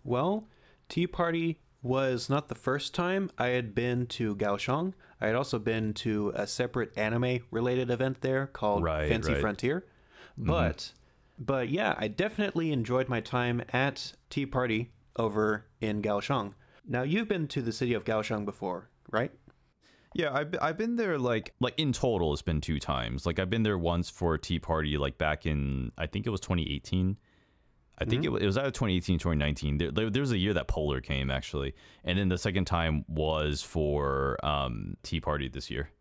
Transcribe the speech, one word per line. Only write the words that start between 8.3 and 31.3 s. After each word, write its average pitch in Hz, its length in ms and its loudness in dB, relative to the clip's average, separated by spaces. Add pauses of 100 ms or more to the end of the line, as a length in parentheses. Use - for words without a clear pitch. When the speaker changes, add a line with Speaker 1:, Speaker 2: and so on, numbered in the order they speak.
Speaker 1:
called 101 380 0
Speaker 2:
Right, 78 240 0
Speaker 1:
Fancy 107 240 2
Speaker 2:
right. 69 80 2
Speaker 1:
Frontier. 117 440 0 (480)
Speaker 2:
Mm-hmm. 113 160 -6
Speaker 1:
But, 147 440 0 (460)
but 123 300 0
yeah, 180 300 2
I 107 100 0
definitely 185 640 0
enjoyed 127 360 2
my 120 120 0
time 120 500 0
at 135 440 0 (160)
Tea 139 160 -2
Party 123 460 0 (240)
over 107 500 2 (140)
in 107 200 0
Kaohsiung. 104 540 0 (320)
Now, 127 160 -2
you've 208 260 0
been 170 200 0
to 143 120 -2
the 113 120 0
city 117 200 0
of 107 120 0
Kaohsiung 107 420 0
before, 92 420 -6 (220)
right? 113 200 0 (840)
Speaker 2:
Yeah, 151 180 0
I've, 151 300 -2
I've 160 160 0
been 233 180 0
there, 190 220 0
like, 120 420 0
like, - 180 0
in 147 140 2
total, 92 400 2
it's 71 80 0
been 78 220 0
two 73 180 -2
times. 65 460 -2
Like, 87 120 2
I've 92 120 0
been 113 120 2
there 104 140 4
once 85 320 2
for 82 260 0
a 78 40 0
Tea 85 200 -2
Party, 78 380 0
like, 69 220 -2
back 76 260 0
in, 69 540 0
I 78 80 -4
think 104 200 -4
it - 40 -2
was - 100 -2
twenty 87 320 0
eighteen. 92 460 0 (840)
I - 40 0
think - 180 2
Speaker 1:
Mm-hmm. 160 40 0
Speaker 2:
it 147 60 0
wa-, - 60 0
it 101 80 2
was 95 100 4
either 139 140 2
twenty 101 260 0
eighteen, 87 220 2
twenty 82 200 2
nineteen. 73 380 0
There, 78 140 0
there, 107 180 0
there 120 140 0
was 127 100 0
a 104 60 2
year 98 160 2
that 73 140 0
Polar 73 320 0
came, 67 300 -2